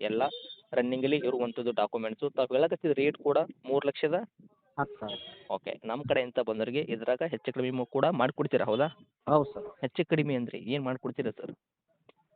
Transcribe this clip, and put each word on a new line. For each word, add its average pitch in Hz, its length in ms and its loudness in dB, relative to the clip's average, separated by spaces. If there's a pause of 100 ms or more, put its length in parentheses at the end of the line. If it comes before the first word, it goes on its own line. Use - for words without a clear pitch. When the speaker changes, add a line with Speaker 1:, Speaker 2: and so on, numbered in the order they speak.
Speaker 1:
ಎಲ್ಲ 110 220 0 (500)
ರನ್ನಿಂಗಲ್ಲಿ 127 440 2
ಇರುವಂಥದ್ದು 123 540 0
ಡಾಕ್ಯುಮೆಂಟ್ಸು. 110 580 0
ತಾವು 127 260 0
ಹೇಳಕತ್ತಿದ 160 360 2
ರೇಟ್ 143 260 2
ಕೂಡ 143 200 2 (280)
ಮೂರು 139 220 2
ಲಕ್ಷದ 151 260 0 (680)
Speaker 2:
ಹತ್ತು - 200 -4
ಸಾವಿರ. - 520 -12
Speaker 1:
ಓಕೆ. - 340 -6
ನಮ್ಮ 127 240 -4
ಕಡೆಯಿಂದ 127 240 2 (140)
ಬಂದವರಿಗೆ 113 340 0
ಇದ್ರಾಗ 117 460 0
ಹೆಚ್ಚು 127 260 -4
ಕಡಿಮೆ 127 320 0
ಕೂಡ 139 200 2
ಮಾಡ್ಕೊಡ್ತೀರಾ, 131 600 2
ಹೌದಾ? 120 220 2 (420)
Speaker 2:
ಹೌದು 143 240 4
ಸರ್. - 280 -12
Speaker 1:
ಹೆಚ್ಚು 165 240 -2
ಕಡಿಮೆ 147 300 2
ಅಂದ್ರೆ 120 220 -4
ಏನ್ 123 260 -4
ಮಾಡ್ಕೊಡ್ತೀರಾ 127 480 -4
ಸರ್? - 200 -12 (840)